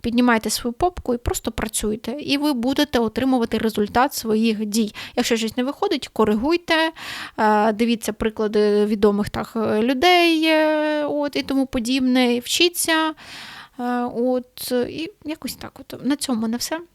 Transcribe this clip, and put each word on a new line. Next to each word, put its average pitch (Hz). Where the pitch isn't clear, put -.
піднімайте 233
свою 240
попку 349
і 240
просто -
працюйте, 220
і 285
ви 294
будете 262
отримувати 233
результат 226
своїх 220
дій. 208
Якщо 240
щось 220
не 247
виходить, 294
коригуйте, 311
е, 214
дивіться 233
приклади 208
відомих 208
так, 220
е, 220
людей, 330
е, 302
от, 294
і 277
тому 269
подібне, 254
і 247
вчіться, 320
е, 247
от, 254
і 285
якось 302
так -
от. -
На 285
цьому 240
в -
мене 226
все. 320